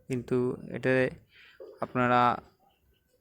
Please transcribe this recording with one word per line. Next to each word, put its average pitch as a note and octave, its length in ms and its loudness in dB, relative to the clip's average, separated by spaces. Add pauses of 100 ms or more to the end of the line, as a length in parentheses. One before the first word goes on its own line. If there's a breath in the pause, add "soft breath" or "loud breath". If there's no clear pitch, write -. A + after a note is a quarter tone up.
কিন্তু B2 500 -2 (140)
এটা C3 380 0 (720 loud breath)
আপনারা B2 600 2 (800)